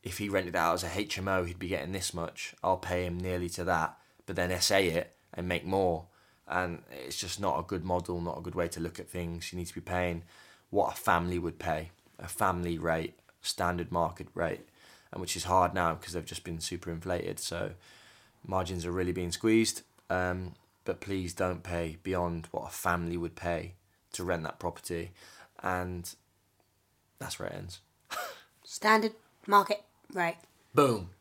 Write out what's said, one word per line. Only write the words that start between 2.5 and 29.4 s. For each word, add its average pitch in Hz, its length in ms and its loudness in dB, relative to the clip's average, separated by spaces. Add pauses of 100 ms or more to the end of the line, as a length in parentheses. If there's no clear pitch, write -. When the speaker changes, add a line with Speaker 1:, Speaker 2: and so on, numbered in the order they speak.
Speaker 1:
I'll 92 120 4
pay 90 300 -2
him 87 120 -4
nearly 90 320 -2
to 87 140 -6
that, 82 320 2 (300)
but 95 100 -8
then 90 140 2
S 90 200 2
A 98 180 6
it 82 280 0 (160)
and 87 160 -4
make 87 160 0
more." 90 420 2 (420)
And 87 420 -2
it's 65 260 -10
just 98 240 -6
not 82 200 2
a - 20 -4
good 87 220 -4
model, 87 360 0
not 85 180 -4
a 85 40 -10
good 87 140 -6
way 85 120 2
to 85 120 -6
look 82 180 -4
at 92 100 -10
things. 85 440 -6
You 90 60 -6
need 87 100 -6
to - 60 -14
be 85 60 -6
paying 87 440 0 (460)
what - 220 2
a - 40 -10
family 87 420 2
would 82 200 -4
pay, 80 340 -2 (260)
a 92 100 -12
family 87 500 0
rate, 82 360 -2 (260)
standard 87 520 -2
market 85 420 0
rate, 85 340 -2 (440)
and - 80 -8
which 90 160 -4
is 85 80 -6
hard 90 280 6
now 87 220 2
'cause 80 180 -10
they've 85 120 -4
just - 200 -12
been 82 160 -6
super 85 300 -6
inflated. 90 480 -4
So 95 340 -4 (720)
margins 92 400 -2
are 87 80 -2
really 90 200 2
being 87 200 -2
squeezed. 110 500 4 (280)
Um, 92 440 0 (300)
but 90 160 -2
please 95 320 -2
don't 90 300 0
pay 85 400 -4
beyond 87 480 -2
what - 160 -6
a - 40 -10
family 87 460 0
would 85 200 -4
pay 87 380 -4 (400)
to 90 100 -6
rent 87 180 0
that - 160 -8
property. 87 540 -6 (500)
And 90 500 -4 (1080)
that's - 180 -8
where - 100 -6
it - 60 -6
ends. 92 240 -10 (320)
<laughs> - 80 -6 (460)
Speaker 2:
Standard 220 480 4 (340)